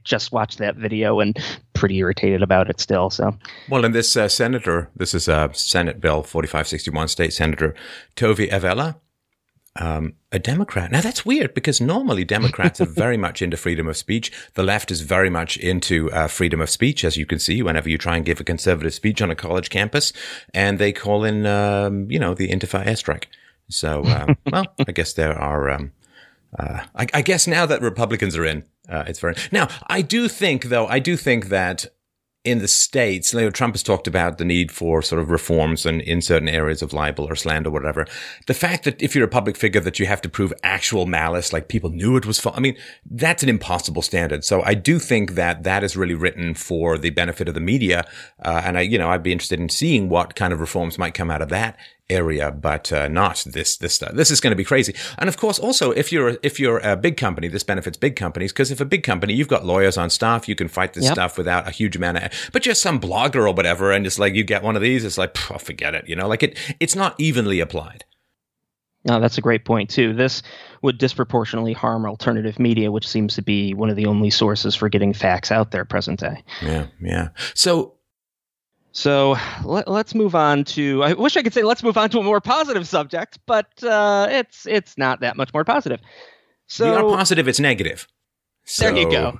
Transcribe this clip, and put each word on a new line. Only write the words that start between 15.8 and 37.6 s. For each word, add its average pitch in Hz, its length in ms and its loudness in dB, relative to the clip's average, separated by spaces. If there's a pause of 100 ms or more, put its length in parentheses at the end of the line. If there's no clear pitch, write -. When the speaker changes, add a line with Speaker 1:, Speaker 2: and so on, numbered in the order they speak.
Speaker 2:
uh, 80 160 0
freedom 82 340 0
of 78 100 -2
speech, 131 340 0
as 82 100 0
you 78 120 -2
can 82 120 -2
see, 107 220 0
whenever 80 280 0
you 80 100 0
try 85 180 0
and 80 80 -2
give 82 140 0
a 76 40 -10
conservative 82 520 0
speech 107 260 -2
on 98 100 0
a 80 40 -4
college 90 340 -4
campus, 104 420 0 (420)
and 98 260 2
they 104 120 4
call 104 320 0
in, 107 220 0
um, 101 640 0
you 123 100 0
know, 92 140 0
the 92 160 -2
Intifada 95 380 -2
airstrike. 82 380 -2 (440)
So, 76 360 -2
um, 76 380 2
Speaker 1:
<laughs> 139 80 -6
Speaker 2:
well, 185 140 0 (200)
I - 60 -8
guess 85 220 -2
there 78 240 0
are, 73 320 -2
um, 71 240 -6 (680)
uh, - 200 -4 (140)
I, 117 200 -4
I 147 80 2
guess 180 260 2
now 170 180 2
that 147 160 0
Republicans 107 540 0
are 82 100 0
in, 78 200 -2 (240)
uh, 78 180 -6
it's 85 120 -8
very, 85 160 -2 (180)
now, 151 160 2 (180)
I 190 140 0
do 226 260 0
think, 170 380 0
though, 120 220 2
I 120 120 2
do - 160 0
think 117 320 0
that 92 380 0 (580)
in 120 140 2
the 101 100 -2
States, 101 640 2
you 117 80 0
know, 110 100 2
Trump 113 240 -2
has - 80 -6
talked 95 240 0
about 85 320 0
the 85 40 -2
need 87 280 2
for 82 320 0
sort 82 180 0
of 76 80 -2
reforms 80 560 2
and 80 160 0
in 85 220 0
certain 78 260 2
areas 78 320 0
of 78 100 -6
libel 76 340 -2
or 80 100 -6
slander 78 340 -2